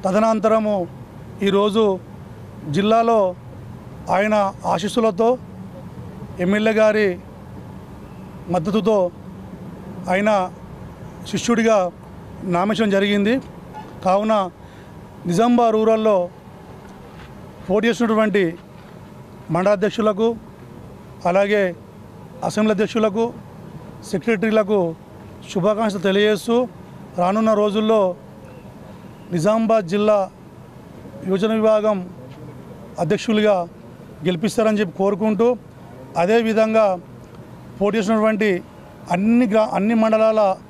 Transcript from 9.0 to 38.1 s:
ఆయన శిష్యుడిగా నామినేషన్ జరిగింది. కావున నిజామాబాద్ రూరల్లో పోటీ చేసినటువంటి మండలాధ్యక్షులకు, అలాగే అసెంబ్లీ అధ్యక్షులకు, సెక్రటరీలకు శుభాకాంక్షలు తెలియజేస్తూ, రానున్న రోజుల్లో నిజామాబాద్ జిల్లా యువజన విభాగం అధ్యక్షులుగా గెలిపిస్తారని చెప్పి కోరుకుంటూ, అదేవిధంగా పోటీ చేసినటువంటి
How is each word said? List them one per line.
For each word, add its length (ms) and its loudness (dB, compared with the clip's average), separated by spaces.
ఆయన 180 2
శిష్యుడిగా 460 2
నామినేషన్ 420 2
జరిగింది. 380 2
కావున 300 2
నిజామాబాద్ 480 4
రూరల్లో 420 4
పోటీ 220 2
చేసినటువంటి 560 2
మండలాధ్యక్షులకు, 760 2
అలాగే 320 2
అసెంబ్లీ 280 2
అధ్యక్షులకు, 480 0
సెక్రటరీలకు 680 2
శుభాకాంక్షలు 580 0
తెలియజేస్తూ, 480 2
రానున్న 320 2
రోజుల్లో 380 2
నిజామాబాద్ 600 2
జిల్లా 240 4
యువజన 320 0
విభాగం 380 4
అధ్యక్షులుగా 520 2
గెలిపిస్తారని 540 2
చెప్పి 220 -2
కోరుకుంటూ, 460 2
అదేవిధంగా 640 4
పోటీ 180 2
చేసినటువంటి 520 2